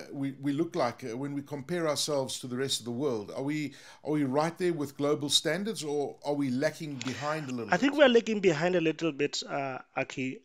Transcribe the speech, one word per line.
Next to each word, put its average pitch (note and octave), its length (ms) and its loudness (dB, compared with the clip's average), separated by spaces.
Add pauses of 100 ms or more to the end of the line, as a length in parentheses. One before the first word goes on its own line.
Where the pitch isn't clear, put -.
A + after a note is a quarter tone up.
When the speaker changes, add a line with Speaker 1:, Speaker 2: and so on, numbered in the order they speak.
(120)
Speaker 1:
we, C#3 300 -4
we C#3+ 100 0
look - 240 0
like, A#2+ 280 0
uh, A#2 120 -6
when C#3+ 180 -6
we C#3+ 100 -6
compare D#3 440 -4
ourselves C#3 520 0
to C#3 80 -10
the B2 100 -4
rest C3 220 -2
of A2+ 60 -12
the A#2+ 60 -4
world? A#2 440 -2
Are B2+ 80 -4
we, D3 320 -4 (280)
are - 80 -4
we D3+ 120 2
right D3+ 340 2
there F3+ 160 2
with C#3+ 240 -4
global C#3+ 320 0
standards, E3+ 540 0
or C#3+ 320 -2 (100)
are D3 80 0
we C#3+ 160 2
lacking D3 460 0 (100)
behind C#3 440 -2
a B2+ 40 -6
little A#2 180 -4
Speaker 2:
I F3+ 60 8
think C#4 160 2
Speaker 1:
bit? C#4+ 60 0
Speaker 2:
we're C#4 100 10
lagging A3+ 300 4
behind F3+ 360 4
a F3 60 4
little D#3+ 300 0
bit, C#3+ 360 -2
uh, C3+ 300 -4 (180)
Aki, C3 500 -4